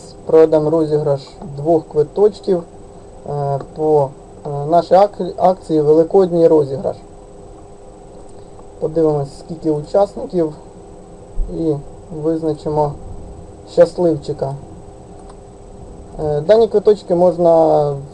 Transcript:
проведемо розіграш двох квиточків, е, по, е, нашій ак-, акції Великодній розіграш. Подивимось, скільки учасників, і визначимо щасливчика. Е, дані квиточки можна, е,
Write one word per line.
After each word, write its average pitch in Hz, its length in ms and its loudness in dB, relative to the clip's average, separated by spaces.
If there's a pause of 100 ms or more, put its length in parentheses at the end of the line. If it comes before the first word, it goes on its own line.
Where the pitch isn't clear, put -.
(260)
проведемо 160 440 4
розіграш 147 500 0 (360)
двох 156 320 0
квиточків, 180 760 0 (680)
е, 143 280 -4 (180)
по, 151 320 2 (380)
е, 143 200 -8
нашій 165 280 2
ак-, 190 420 2
акції 175 440 0
Великодній 165 680 2
розіграш. 135 480 0 (1800)
Подивимось, 156 580 -2
скільки 160 320 -8
учасників, 160 840 -2 (1040)
і 160 160 -2 (480)
визначимо 151 680 -2 (800)
щасливчика. 151 840 0 (1700)
Е, 147 160 -2
дані 208 280 4
квиточки 202 460 0
можна, 165 760 2
е, 139 40 -6 (200)